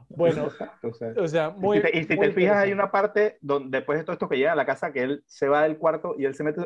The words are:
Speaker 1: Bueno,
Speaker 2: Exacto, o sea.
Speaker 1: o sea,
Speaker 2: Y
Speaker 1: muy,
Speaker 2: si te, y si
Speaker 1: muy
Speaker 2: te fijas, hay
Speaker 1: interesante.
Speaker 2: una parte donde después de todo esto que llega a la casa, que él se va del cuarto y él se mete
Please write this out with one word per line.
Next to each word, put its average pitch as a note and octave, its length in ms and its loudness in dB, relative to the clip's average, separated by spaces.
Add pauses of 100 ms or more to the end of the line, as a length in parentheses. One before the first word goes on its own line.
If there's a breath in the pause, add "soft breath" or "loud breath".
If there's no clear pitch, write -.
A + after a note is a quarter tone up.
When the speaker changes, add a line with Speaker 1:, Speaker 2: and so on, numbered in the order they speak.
Speaker 1:
Bueno, D#3 380 0
Speaker 2:
Exacto, - 420 -10
o A2 40 -10
sea. A3+ 240 -8
Speaker 1:
o F3+ 100 0
sea, D#3 220 0
Speaker 2:
Y - 40 -10
Speaker 1:
muy, G3+ 240 0
Speaker 2:
si G3+ 60 4
te, E3 140 2
y D#3+ 60 0
si D#3+ 120 0
Speaker 1:
muy D3 120 2
Speaker 2:
te - 60 2
fijas, G3 240 4
hay G3 140 2
Speaker 1:
interesante. - 20 -2
Speaker 2:
una G3 180 0
parte G#3 500 0
donde C#3 380 -2
después D3 180 -2
de D#3+ 60 -4
todo F3+ 100 -6
esto - 160 -6
que C3+ 80 0
llega D3 140 2
a D#3+ 40 0
la C3+ 100 2
casa, C#3+ 260 -4
que C3+ 100 -4
él C#3+ 240 -4
se - 220 -4
va D3 160 4
del D#3 140 0
cuarto D#3+ 400 -2
y C#3 80 -2
él C3+ 100 -2
se D3+ 80 -8
mete D3+ 220 -2